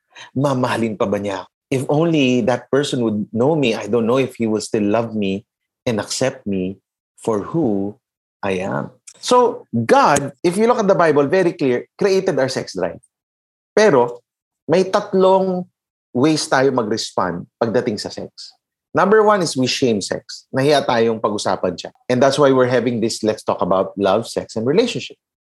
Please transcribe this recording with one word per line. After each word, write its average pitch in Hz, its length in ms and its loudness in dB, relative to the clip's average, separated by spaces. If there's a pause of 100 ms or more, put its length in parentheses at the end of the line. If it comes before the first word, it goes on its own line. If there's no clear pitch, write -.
(340)
Mamahalin 123 640 -2
pa 123 80 -2
ba 101 160 -2
niya 98 240 -6
ako? - 40 -20 (220)
If 135 160 -2
only 147 640 2
that - 160 -4
person 135 400 0
would 107 240 -4
know 123 240 0
me, 120 240 0
I - 80 -10
don't 113 160 0
know 117 160 2
if 131 160 -2
he 113 160 -2
will 107 80 0
still 104 240 -2
love 110 320 0
me 98 320 -4 (400)
and 107 160 -2
accept - 400 -4
me 95 400 -6 (320)
for 104 320 -4
who 104 480 -2 (480)
I 95 240 -2
am. - 240 -6 (320)
So, - 480 2
God, 143 720 2
if 175 160 0
you 220 80 2
look 226 160 0
at 196 80 2
the 180 80 4
Bible, 147 320 2
very 180 240 2
clear, 127 400 -2
created 190 480 0
our 131 80 0
sex - 240 -8
drive. 87 240 -6 (720)
Pero, 170 560 2 (400)
may 170 160 2
tatlong 190 880 0 (400)
ways 147 400 2
tayo 135 240 2
mag-respond 104 720 -4 (160)
pagdating 113 400 -2
sa 87 80 -10
sex. - 400 -14 (400)
Number 196 320 4
one 208 160 4
is 170 160 -4
we 127 160 0
shame 113 320 0
sex. - 480 -10
Nahiya 139 320 2
tayong 113 400 0
pag-usapan 101 560 -2
siya. - 160 -14 (160)
And 123 80 2
that's 135 160 4
why 143 160 4
we're 131 160 4
having 120 320 0
this 110 240 -4
Let's 107 240 -2
Talk 101 160 -2
About 95 320 0
Love, 98 320 0
Sex, - 320 -8
and 110 80 -4
Relationship. 165 480 -2 (440)